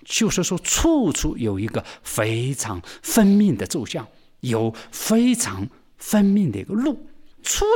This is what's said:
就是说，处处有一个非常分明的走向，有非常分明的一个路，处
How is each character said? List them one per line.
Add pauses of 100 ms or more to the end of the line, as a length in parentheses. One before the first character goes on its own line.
就
是
说，
处
处
有
一
个 (200)
非
常 (220)
分
明
的
走
向， (320)
有 (180)
非
常 (300)
分
明
的
一
个
路， (340)
处 (100)